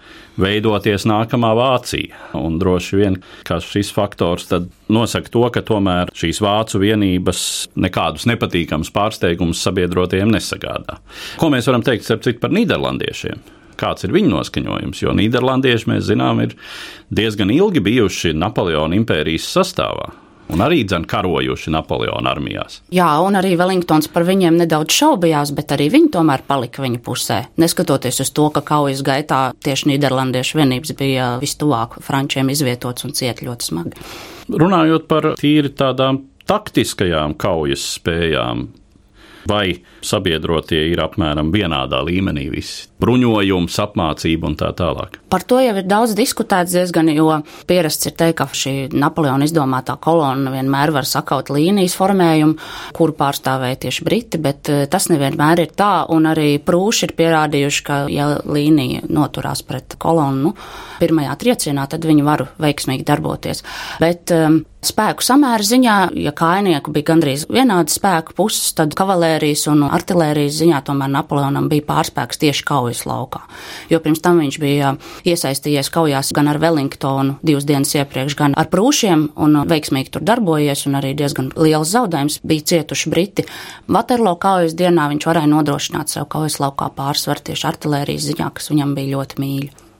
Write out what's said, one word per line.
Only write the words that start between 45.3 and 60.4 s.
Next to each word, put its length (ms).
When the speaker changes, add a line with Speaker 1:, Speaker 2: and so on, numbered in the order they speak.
Speaker 2:
to 160
jau 160
ir 80
daudz 320
diskutēts 560
diezgan, 400
jo 160
pierasts 400
ir 80
teikt, 220
ka 100
šī 240
Napoleona 480
izdomātā 560
kolonna 520
vienmēr 420
var 100
sakaut 480
līnijas 460
formējumu, 580
kuru 220
pārstāvēja 640
tieši 220
briti, 340
bet, 280
eh, 180
tas 240
nevienmēr 500
ir 160
tā, 320
un 160
arī 320
prūši 460
ir 140
pierādījuši, 680
ka, 160
ja 360
līnija 640
noturās 580
pret 320
kolonnu 560